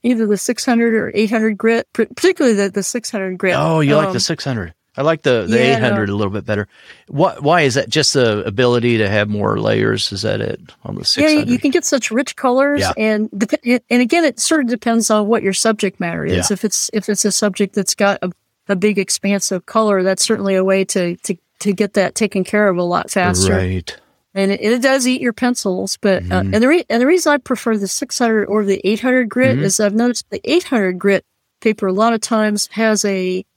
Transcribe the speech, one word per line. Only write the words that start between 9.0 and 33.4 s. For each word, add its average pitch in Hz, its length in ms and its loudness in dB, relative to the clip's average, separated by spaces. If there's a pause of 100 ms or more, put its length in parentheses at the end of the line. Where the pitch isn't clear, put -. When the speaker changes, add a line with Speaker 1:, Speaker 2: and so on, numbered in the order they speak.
Speaker 2:
have 104 220 0
more 104 300 0
layers? 107 520 -2
Is 98 120 -8
that 104 180 -2
it 104 180 -6 (240)
on - 120 -10
the - 60 -10
Speaker 1:
Yeah, - 0 -
you, - 40 -12
Speaker 2:
six 311 280 2
hundred? 294 160 0
Speaker 1:
you 247 100 0
can 294 100 0
get 330 160 0
such - 240 -2
rich 254 260 -4
colors, 269 460 0
Speaker 2:
Yeah. 180 160 0
Speaker 1:
and 214 400 0
dep-, 240 540 -2
and 240 100 4
again, 330 240 2
it 262 140 -2
sort 311 220 0
of 247 80 -2
depends 233 420 0
on 214 160 2
what 226 160 0
your 190 100 0
subject 214 460 -2
matter 170 260 -4
is. 180 240 0
Speaker 2:
Yeah. - 40 0
Speaker 1:
If 190 120 -4
it's, - 280 -4
if 208 140 -4
it's 208 160 -2
a 208 80 2
subject 196 440 -2
that's 196 180 -2
got 196 300 0
a, 180 80 -4 (380)
a 202 60 2
big 196 220 0
expanse 196 540 -2
of 185 160 -6
color, 214 340 2
that's 190 220 0
certainly 196 320 0
a 185 80 2
way 190 220 2
to, 180 320 -2
to, 180 200 -8 (220)
to 202 140 0
get 202 200 -2
that 190 220 0
taken 196 280 -2
care 208 260 2
of 175 80 0
a 175 60 0
lot 175 280 -2
faster. 95 420 2
Speaker 2:
Right. 92 420 -2 (380)
Speaker 1:
And 196 180 0
it, 196 100 -4
it 233 200 0
does 269 260 2
eat 254 140 0
your 240 120 -2
pencils, 196 680 -2
but, 190 220 0
uh, 180 180 0
Speaker 2:
Mm-hmm. 190 120 -2
Speaker 1:
and 214 100 4
the 254 40 4
re-, 330 220 2
and 233 120 0
the 254 60 2
reason 320 260 2
I 294 40 2
prefer 233 400 -2
the 202 100 -4
six - 300 -8
hundred 220 280 2
or 214 180 0
the 196 240 0
eight 214 140 0
hundred 254 280 2
grit 254 280 2
Speaker 2:
Mm-hmm. 147 80 0
Speaker 1:
is 196 140 0
I've 208 140 2
noticed 233 360 0
the 196 100 -8 (100)
eight 339 140 2
hundred 190 360 0
grit 196 260 2 (340)
paper 214 280 0
a 185 60 0
lot 220 200 2
of 220 80 -2
times 214 500 0
has 220 340 0
a 185 400 -2 (120)